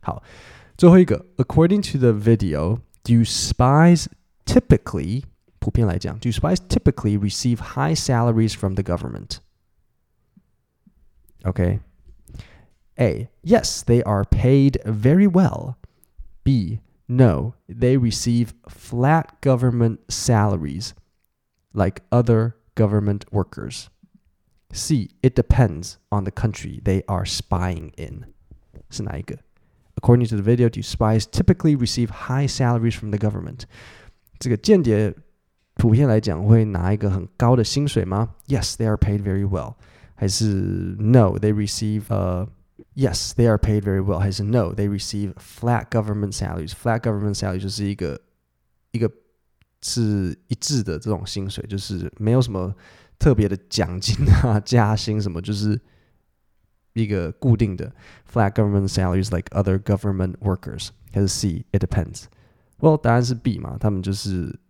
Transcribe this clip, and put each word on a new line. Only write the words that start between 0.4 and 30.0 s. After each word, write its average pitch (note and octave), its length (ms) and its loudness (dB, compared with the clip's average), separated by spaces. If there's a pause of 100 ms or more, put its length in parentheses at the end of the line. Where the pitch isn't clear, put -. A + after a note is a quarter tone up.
最 F3 120 8
后 F3+ 100 10
一 F3+ 60 8
个， - 200 -4 (120)
according E3+ 440 2 (100)
to D3 60 -4
the B2 140 4
video, G#2 680 2 (240)
do A#2 200 4
spies D#3 840 4 (380)
typically， G#2 800 2 (360)
普 - 120 -4
遍 A2+ 160 2
来 F2 100 -2
讲， - 220 -8
do B2 120 -2
spies F3 260 0 (100)
typically - 500 0
receive G#2+ 420 -2 (160)
high D3+ 200 0
salaries A#2 580 0
from F#2+ 200 -4
the F#2+ 100 -2
government？ B1+ 540 -6 (2000)
OK？A. - 1800 -6 (140)
Yes, - 400 0
they A#2 200 4
are G2+ 200 0
paid C3+ 640 4
very B2+ 420 4
well. F3 480 0 (680)
B. A2 360 0 (280)
No, A#2 460 4 (160)
they B2 280 0
receive A#2+ 560 0 (140)
flat - 720 -2
government A#2+ 580 2 (100)
salaries G2+ 840 0 (800)
like G2 300 -2 (100)
other A#2 440 2 (200)
government G2+ 560 0
workers. - 580 -6 (840)
C. - 400 -2 (100)
It B2+ 140 2
depends G2 640 -2 (120)
on G2+ 140 -2
the F#2+ 80 -6
country - 520 -6
they F#2+ 220 0
are F#2+ 200 -4
spying E2+ 720 -6
in. - 300 -14 (640)
是 - 140 -10
哪 - 140 -8
一 - 40 -8
个？ - 160 -12 (580)
According A#2+ 340 6